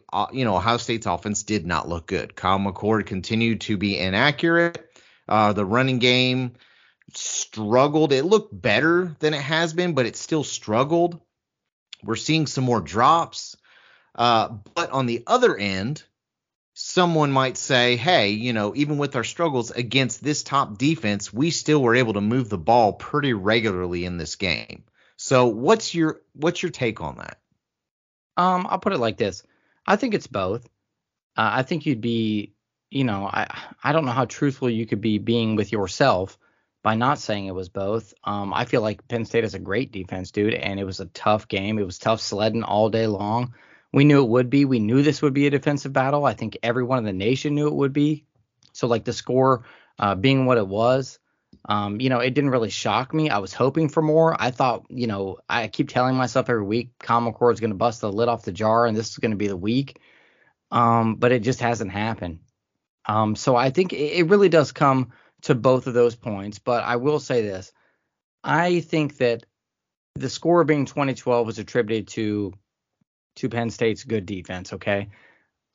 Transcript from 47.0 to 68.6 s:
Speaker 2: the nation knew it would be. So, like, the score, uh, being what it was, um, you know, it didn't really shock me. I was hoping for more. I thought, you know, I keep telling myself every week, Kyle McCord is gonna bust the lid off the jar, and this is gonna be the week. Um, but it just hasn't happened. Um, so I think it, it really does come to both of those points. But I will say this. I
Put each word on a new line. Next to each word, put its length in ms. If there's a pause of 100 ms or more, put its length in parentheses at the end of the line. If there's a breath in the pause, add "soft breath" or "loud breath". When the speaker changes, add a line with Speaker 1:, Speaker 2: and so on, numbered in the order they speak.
Speaker 2:
the 80
nation 420
knew 100
it 80
would 200
be. 320 (460)
So, 140
like, 180
the 100
score, 520 (320 loud breath)
uh, 160
being 320
what 140
it 80
was, 500 (520)
um, 300
you 100
know, 100
it 140
didn't 180
really 180
shock 440
me. 160
I 100
was 140
hoping 360
for 120
more. 360
I 140
thought, 380
you 180
know, 320 (100)
I 180
keep 220
telling 260
myself 340
every 140
week, 360
Kyle 220
McCord 320
is 60
gonna 140
bust 280
the 100
lid 160
off 160
the 80
jar, 340
and 100
this 140
is 80
gonna 200
be 100
the 100
week. 420 (720 soft breath)
Um, 440
but 160
it 80
just 220
hasn't 300
happened. 480 (640)
Um, 300
so 200
I 140
think 240
it, 260
it 80
really 220
does 240
come 400 (300 soft breath)
to 120
both 320
of 60
those 220
points. 440
But 240
I 140
will 220
say 220
this. 300 (720)
I 380